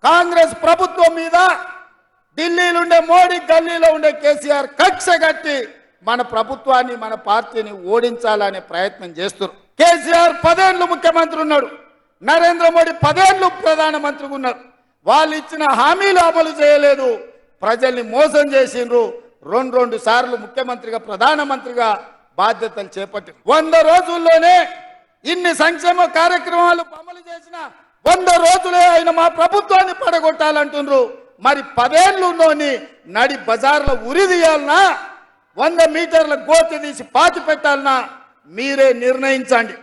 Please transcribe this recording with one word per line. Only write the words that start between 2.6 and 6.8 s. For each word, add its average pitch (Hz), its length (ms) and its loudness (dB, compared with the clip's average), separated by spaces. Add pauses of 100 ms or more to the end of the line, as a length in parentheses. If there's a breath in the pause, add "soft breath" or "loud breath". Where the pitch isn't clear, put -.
ఉండే 339 160 2 (100)
మోడీ, 359 280 4 (120)
గల్లీలో 330 460 2
ఉండే 302 160 0 (100)
కేసీఆర్ 285 480 -2 (120)
కక్ష 359 260 0 (160)
కట్టి 311 340 -2 (520)
మన 240 120 -2 (120)
ప్రభుత్వాన్ని, 247 640 -2 (100)